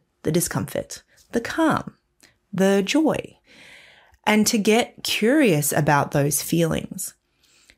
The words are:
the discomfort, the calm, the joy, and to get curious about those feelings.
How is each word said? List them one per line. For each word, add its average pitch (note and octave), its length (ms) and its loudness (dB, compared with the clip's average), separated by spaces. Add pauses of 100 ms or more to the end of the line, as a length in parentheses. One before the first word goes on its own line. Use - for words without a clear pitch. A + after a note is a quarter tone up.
(240)
the D#3 80 -2
discomfort, - 720 -4 (300)
the A#3+ 60 -2
calm, - 560 -2 (560)
the G3 320 2
joy, - 540 -2 (880)
and G#3+ 220 2
to A#3+ 100 0
get G#3+ 460 0
curious G#3+ 680 2
about D3 420 2
those C#3+ 280 0
feelings. - 720 -4 (640)